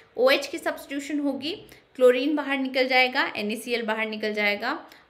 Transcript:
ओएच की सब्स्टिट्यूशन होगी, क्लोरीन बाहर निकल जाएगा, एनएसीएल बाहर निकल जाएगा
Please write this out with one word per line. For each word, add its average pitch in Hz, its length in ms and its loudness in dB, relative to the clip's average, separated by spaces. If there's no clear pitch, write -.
ओएच 269 300 4
की 339 100 -10
सब्स्टिट्यूशन 294 640 -6
होगी, 285 360 -4
क्लोरीन 262 400 4
बाहर 277 220 -2
निकल 262 300 0
जाएगा, 254 480 2
एनएसीएल 233 460 -4
बाहर 220 240 -2
निकल 214 280 -4
जाएगा 208 520 -2